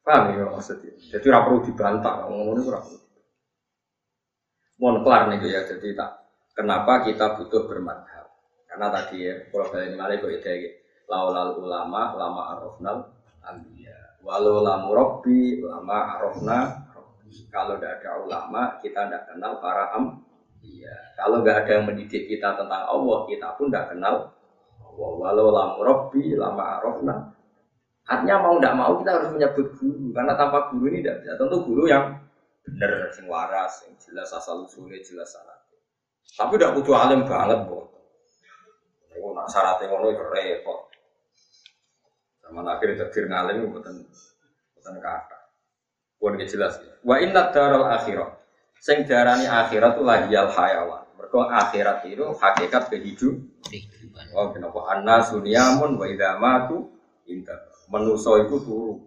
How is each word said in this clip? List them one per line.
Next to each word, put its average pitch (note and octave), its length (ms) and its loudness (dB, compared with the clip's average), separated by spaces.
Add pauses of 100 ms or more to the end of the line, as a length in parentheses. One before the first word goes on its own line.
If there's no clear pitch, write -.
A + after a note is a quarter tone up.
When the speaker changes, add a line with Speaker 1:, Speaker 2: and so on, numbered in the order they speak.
Speaker 1:
Paham A2 320 4
ya G2 160 -2
maksudnya? - 480 -12
Jadi - 320 -8
ora A#2 160 8
perlu B2 240 4
dibantah, G#2+ 640 -2
ngono G#2+ 240 -4
niku B2+ 160 -4
ora - 80 -6
perlu. - 200 -20 (1800)
Mohon A#2+ 280 2
kelar A#2 240 8
niku G2+ 240 -2
ya, F#2+ 160 -2
jadi F#2+ 240 -8
tak, - 180 -8 (460)
kenapa G#2 480 2
kita G#2+ 320 0
butuh - 320 -2
bermadhab? - 600 -12 (480)
Karena G#2 160 -4
tadi F#2 320 -6
ya, F2+ 80 -4 (160)
kalau G2 240 -4
baleni G2 240 -8
malih G2 240 -4
kok F#2+ 160 -6
ide F2+ 160 -8
iki. F2 180 -8 (380)
Laulal F2+ 480 -2
ulama, F2+ 560 -6
lama F2+ 300 -8 (100)
arafnal - 460 -10 (420)
anbiya. - 800 -20
Walau G#2 400 2
lam F#2+ 300 0
rabbi, B2 760 2
lama G2 340 -6 (200)
arafna G#2+ 400 -2 (340)
rabbi. - 560 -20
Kalau G2 320 -6
ndak - 240 -10
ada - 160 -8
ulama, - 640 -6
kita G2+ 240 -4
ndak - 240 -12
kenal F#2+ 320 -10
para G2 320 -2
anbiya. - 960 -10 (240)
Kalau A2 240 2
nggak G#2+ 240 4
ada G#2+ 80 -2
yang G#2 160 2
mendidik G2+ 400 -8
kita G2+ 300 -2
tentang - 260 -6
Allah, - 460 0
kita - 260 -8
pun C#3 160 -2
ndak F2+ 240 -6
kenal G2 380 -4 (480)
Allah. - 280 -10 (140)
Walau G#2+ 300 6
lam F#2+ 260 2
rabbi, C3+ 560 2
lama G2+ 280 -2 (200)
arafna. - 480 -6 (720)
Artinya F#3+ 400 0
mau E3+ 160 6
ndak - 160 4
mau - 240 2
kita F#3 160 0
harus D#3+ 160 0
menyebut C#3+ 340 2 (140)
guru, C3+ 320 -4
karena C3+ 240 0
tanpa C#3+ 320 2
guru B2 240 -2
ini F3+ 80 -4
ndak - 240 -4
bisa. - 160 -10
Tentu - 240 0
guru D3 240 2
yang C#3 300 2 (420)
bener, F#2+ 540 -4
sing F#2 100 -20
waras, F#2 600 -6
sing F2+ 180 -20
jelas F#2 320 -14
asal F2+ 320 -10
usulnya, F#2 320 -20
jelas F2 320 -16
syaratnya. - 460 -20 (560)
Tapi A#2+ 260 -2
ndak C3+ 160 6
kudu C#3 160 2
alim B2+ 320 6
banget, - 460 0
Bu. - 160 -12 (1300)
Iku G2 160 -10
nak - 160 -8
syaratnya F#2+ 400 0
ngono G2 240 2
ya - 160 -4
repot. F#2 640 -6 (1500)
Zaman E2+ 220 -12
akhir F2+ 200 -2 (120)
takdir G2+ 260 -4
ngalim G2 460 -2
mboten, F2+ 340 -16 (720)
mboten F#2+ 260 -20
kathah. - 400 -10 (800)
Pun G2+ 180 0
nggih F#2 80 -6
jelas G2 320 -4
ya. - 240 -20
Wa B2 160 4
inna - 320 4
daral C#3 400 4
akhirah. G#2 480 -4 (400)
Sing C#3+ 300 2
diarani B2 400 4
akhirat A#2 500 4
itu C#3+ 80 0
lahiyal G2 460 4
hayawan. F2 500 0 (140)
Mergo G2+ 320 0
akhirat G2+ 580 0
itu G2+ 160 -8 (140)
hakikat G2+ 560 2
kehidup-, G#2+ 480 -4 (260)
Speaker 2:
Kehidupan. - 680 -18
Speaker 1:
oh, G2+ 160 -2
kenapa? F2 260 -8 (160)
Anna A2+ 300 4
sunyamun B2+ 760 2
wa G2 80 -4
idza F#2+ 320 0
matu B2+ 540 0 (340)
inta. F2+ 300 -12 (340)
Manusa G#2+ 540 4
iku B2+ 180 -2
turu. A2 320 -6 (120)